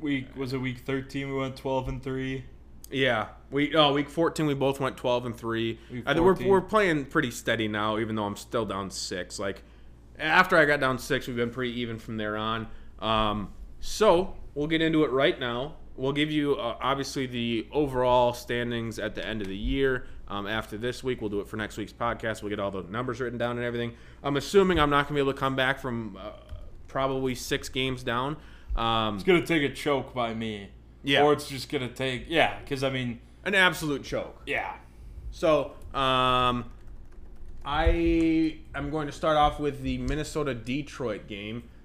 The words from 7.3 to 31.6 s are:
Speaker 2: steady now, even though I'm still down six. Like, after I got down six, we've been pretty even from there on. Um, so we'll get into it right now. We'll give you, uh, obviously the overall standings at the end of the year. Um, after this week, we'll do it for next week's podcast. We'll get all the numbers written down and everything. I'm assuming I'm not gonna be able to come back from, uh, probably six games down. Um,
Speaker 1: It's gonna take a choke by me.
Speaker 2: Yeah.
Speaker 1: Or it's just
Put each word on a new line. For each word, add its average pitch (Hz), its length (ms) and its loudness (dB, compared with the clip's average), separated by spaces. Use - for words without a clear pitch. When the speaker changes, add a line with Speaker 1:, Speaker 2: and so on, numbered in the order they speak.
Speaker 2:
steady 113 380 0
now, 107 300 0
even 110 180 -2
though 107 80 0
I'm 101 100 -2
still 113 300 -2
down 98 260 -4
six. - 480 -8
Like, 98 240 -6
after 175 380 6
I 156 80 10
got 143 160 4
down 131 180 2
six, 127 300 -2
we've 123 80 -4
been 120 140 0
pretty 120 320 -4
even 113 180 -6
from 113 160 -8
there 107 200 -2
on. 110 300 -2
Um, 107 540 0
so 190 560 4
we'll 147 120 -2
get 160 160 2
into 160 220 4
it 123 80 0
right 143 260 4
now. 127 380 -4
We'll 131 160 -2
give 147 180 0
you, 147 260 2
uh, 113 240 -4
obviously 135 460 -2
the 117 460 -2
overall 127 640 4
standings 120 640 -4
at 101 160 -4
the 87 100 -6
end 107 160 -4
of 95 80 -4
the 95 80 -6
year. 131 500 0
Um, 101 180 -4
after 110 300 -4
this 120 280 -4
week, 127 160 -2
we'll 107 100 -4
do 101 100 -2
it 98 60 -8
for 110 100 -10
next 104 200 -6
week's 101 160 -8
podcast. 113 500 -4
We'll 104 80 -6
get 101 80 -4
all 101 120 -2
the 95 120 -6
numbers 113 380 -6
written 120 180 -4
down 120 180 -2
and 120 80 -4
everything. 120 280 -4
I'm 143 140 0
assuming 185 440 4
I'm 147 100 6
not 143 160 4
gonna 147 100 -2
be 143 40 2
able 135 140 2
to 139 40 -8
come 135 180 0
back 131 220 2
from, 117 420 -6
uh, 101 100 -10
probably 135 480 0
six 135 320 -4
games 131 340 -2
down. 127 340 -2
Um, 113 380 2
Speaker 1:
It's 95 100 -6
gonna 175 220 6
take 160 160 4
a 135 120 0
choke 135 380 0
by 117 220 -2
me. 107 360 -6
Speaker 2:
Yeah. 139 220 6
Speaker 1:
Or 147 80 8
it's - 160 0
just 131 220 -10